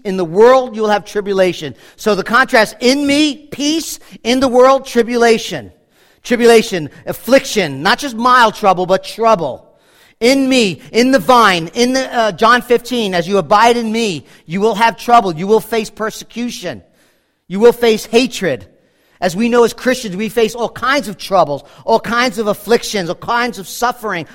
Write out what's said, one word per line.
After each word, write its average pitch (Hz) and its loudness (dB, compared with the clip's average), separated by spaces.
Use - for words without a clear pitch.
In 190 -4
the 180 -2
world 233 4
you 220 -4
will 214 0
have 208 -2
tribulation." 185 -2
So 208 -2
the 185 -4
contrast, 226 0
in 277 0
me, 285 0
peace, 302 -6
in 247 0
the 269 2
world, 254 4
tribulation. 226 0
Tribulation, 226 2
affliction, 180 -2
not 208 2
just 277 -8
mild 240 2
trouble, 190 2
but 190 0
trouble. 175 -2
"In 262 2
me, 233 0
in 247 2
the 269 4
vine," 190 4
in 247 0
the, 262 -4
uh, 220 0
John 226 2
fifteen, 233 -2
"as 175 -2
you 196 0
abide 208 4
in 226 -4
me, 214 -4
you 175 -6
will 214 0
have 226 0
trouble. 233 2
You 165 -6
will 214 2
face 220 -6
persecution. 208 -10
You 185 -6
will 233 6
face 226 0
hatred." 202 -2
As 175 -2
we 226 -2
know 240 4
as 226 0
Christians, 240 -4
we 214 -6
face 220 -2
all 233 -6
kinds 254 -4
of 190 -12
troubles, 143 0
all 226 2
kinds 220 -4
of 220 -6
afflictions, 208 -2
all 180 -6
kinds 240 -4
of 190 -14
suffering, 220 -6